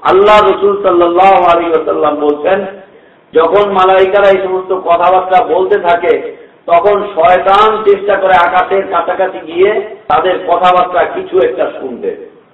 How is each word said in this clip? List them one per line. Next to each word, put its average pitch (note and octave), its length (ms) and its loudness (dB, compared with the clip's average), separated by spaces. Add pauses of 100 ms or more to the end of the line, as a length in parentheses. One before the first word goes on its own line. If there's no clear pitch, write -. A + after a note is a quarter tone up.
আল্লাহ G#3 500 2
রাসূল G3+ 300 0
সাল্লাল্লাহু F3+ 640 2
আলাইহি E3+ 260 0
ওয়াসাল্লাম D3+ 460 -2
বলছেন, D3 480 -2 (680)
যখন F#3 380 2
মালায়েকারা F#3+ 600 2
এই F#3+ 140 0
সমস্ত F#3 280 -4
কথাবার্তা F3+ 720 0
বলতে F#3 360 0
থাকে, F3 560 -2 (300)
তখন F3+ 360 2
শয়তান G3 800 2
চেষ্টা G3+ 340 0
করে F#3+ 160 0 (160)
আকাশের F#3 380 -2
কাছাকাছি F3 640 -4
গিয়ে G3 440 -2 (120)
তাদের E3+ 300 0 (100)
কথাবার্তা F3+ 560 0
কিছু - 440 -2
একটা - 220 -4 (100)
শুনতে G2+ 500 -10 (240)